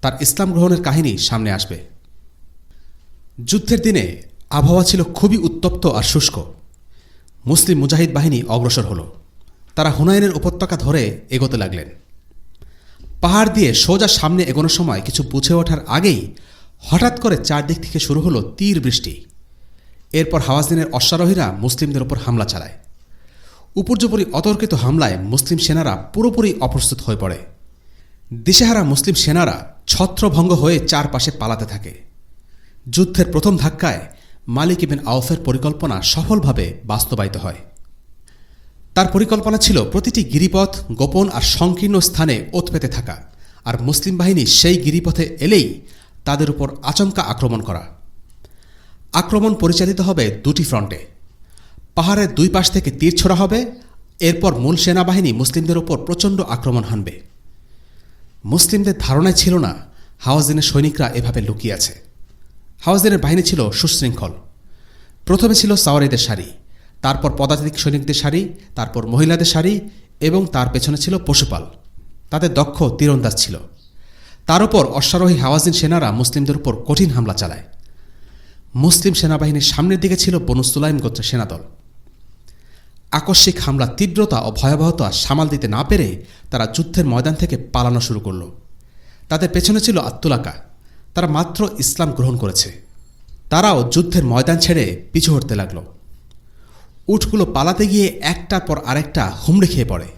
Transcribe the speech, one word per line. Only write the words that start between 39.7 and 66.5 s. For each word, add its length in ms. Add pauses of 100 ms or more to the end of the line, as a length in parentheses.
প্রতিটি 320
গিরিপথ 540 (140)
গোপন 380
আর 120
সংকীর্ণ 580
স্থানে 540
ওত 180
পেতে 160
থাকা, 360 (420)
আর 160
মুসলিম 360
বাহিনী 280
সেই 320
গিরিপথে 600
এলেই 420 (440)
তাদের 240
উপর 340
আচমকা 380
আক্রমণ 400
করা। 260 (1300)
আক্রমণ 400
পরিচালিত 480
হবে 420
দুটি 200
ফ্রন্টে। 480 (840)
পাহাড়ের 400
দুই 140
পাশ 220
থেকে 200
তীর 260
ছোড়া 180
হবে, 300 (540)
এরপর 360
মূল 200
সেনাবাহিনী 560
মুসলিমদের 460
উপর 200
প্রচণ্ড 440
আক্রমণ 420
হানবে। 380 (1200)
মুসলিমদের 540
ধারণাই 340
ছিল 240
না 180 (440)
হাওয়াযিনের 420
সৈনিকরা 480
এভাবে 320
লুকিয়ে 320
আছে। 200 (880)
হাওয়াযিনের 380
বাহিনী 220
ছিল 300
সুশৃঙ্খল। 600 (920)
প্রথমে 300
ছিল 200
সাওয়ারিদের 420
সারি, 280 (560)